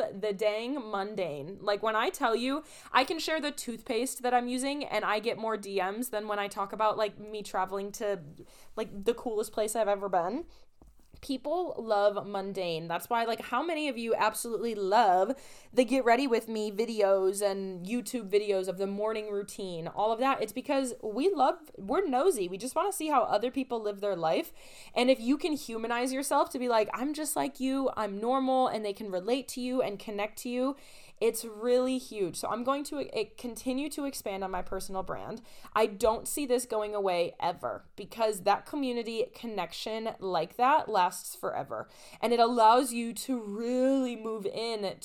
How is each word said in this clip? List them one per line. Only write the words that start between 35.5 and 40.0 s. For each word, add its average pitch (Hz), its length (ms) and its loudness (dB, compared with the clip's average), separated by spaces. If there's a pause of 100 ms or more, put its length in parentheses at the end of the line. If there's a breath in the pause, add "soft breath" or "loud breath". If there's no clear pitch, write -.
I 220 120 6
don't 220 400 0
see 294 180 -4
this 247 200 2
going 208 280 -2
away 185 460 2
ever 165 460 -4 (100)
because 208 460 -2
that 202 240 4
community 240 680 -2
connection 220 840 -6